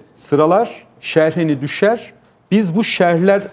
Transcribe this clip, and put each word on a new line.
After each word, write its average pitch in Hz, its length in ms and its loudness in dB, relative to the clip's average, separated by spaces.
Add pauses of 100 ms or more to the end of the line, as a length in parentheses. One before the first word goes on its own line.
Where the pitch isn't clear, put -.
(140)
sıralar, 170 720 0 (140)
şerhini 156 600 0
düşer. 208 520 -2 (380)
Biz 190 260 0
bu 220 80 0
şerhler 185 580 2 (100)